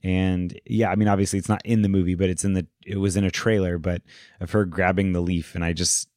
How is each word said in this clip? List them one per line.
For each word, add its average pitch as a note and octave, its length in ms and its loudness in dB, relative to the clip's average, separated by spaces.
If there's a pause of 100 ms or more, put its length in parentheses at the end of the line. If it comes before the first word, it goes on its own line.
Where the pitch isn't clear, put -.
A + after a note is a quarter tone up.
And F#2 640 0
yeah, A2 240 0
I F#2 40 0
mean, G#2 140 2
obviously G2 300 2
it's F#2 100 -6
not G#2 160 0
in A2 180 2
the G2+ 60 4
movie, F#2 260 2
but F#2 140 0
it's F2+ 160 -2
in G2 80 0
the, F#2 140 -2 (180)
it G2 140 -8
was F#2+ 180 0
in G2+ 80 2
a F#2 60 2
trailer, F#2+ 480 0
but F2 240 -4 (380)
of F2 120 -8
her G#2+ 120 4
grabbing F#2 480 0
the F2+ 80 0
leaf. F2 340 -2
And E2+ 100 -4
I E2+ 80 0
just - 440 -2